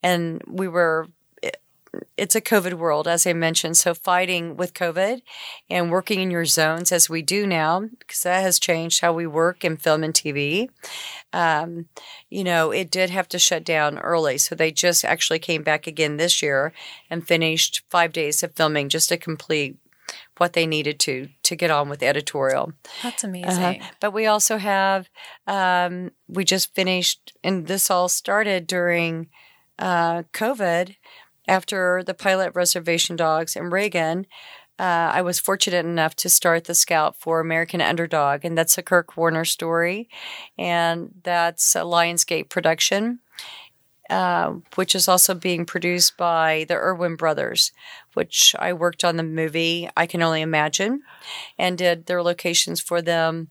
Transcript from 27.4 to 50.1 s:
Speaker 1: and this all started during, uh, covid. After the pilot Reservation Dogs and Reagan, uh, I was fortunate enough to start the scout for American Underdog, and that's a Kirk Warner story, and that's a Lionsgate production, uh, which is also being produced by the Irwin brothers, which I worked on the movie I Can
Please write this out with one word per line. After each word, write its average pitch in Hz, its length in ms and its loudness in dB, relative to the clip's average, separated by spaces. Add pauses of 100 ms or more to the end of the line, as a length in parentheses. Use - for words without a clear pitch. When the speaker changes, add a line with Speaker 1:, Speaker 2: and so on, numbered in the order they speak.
Speaker 1:
and 180 240 -2
this 185 240 0
all 180 180 2
started 196 580 0
during, 170 600 0 (500)
uh, 170 540 0
covid. 190 640 -2 (500)
After 185 560 0
the 185 120 -6
pilot 190 400 0
Reservation 170 640 0
Dogs 160 380 0
and 175 160 -6
Reagan, 180 560 -2 (520)
uh, 170 340 2
I 165 100 2
was 180 160 -2
fortunate 185 460 0
enough 165 320 0
to - 140 -4
start 165 340 4
the 175 100 -8
scout 156 440 2
for 165 200 0
American 165 440 -2
Underdog, 151 640 0
and 165 120 -2
that's 165 220 2
a 175 40 -8
Kirk 175 340 0
Warner 165 280 2
story, 170 640 -2 (500)
and 170 640 0
that's 170 540 0
a 170 40 -2
Lionsgate 170 680 0
production, 202 720 0 (880)
uh, 180 440 0 (200)
which 185 200 0
is 185 120 2
also 185 280 4
being 170 320 -2
produced 175 500 0
by 160 520 2
the 175 80 0
Irwin 170 380 -2
brothers, 151 580 0 (420)
which - 440 4
I 180 140 -2
worked 170 320 -2
on 170 120 2
the 165 60 0
movie 160 760 -2
I 170 100 2
Can 170 160 -2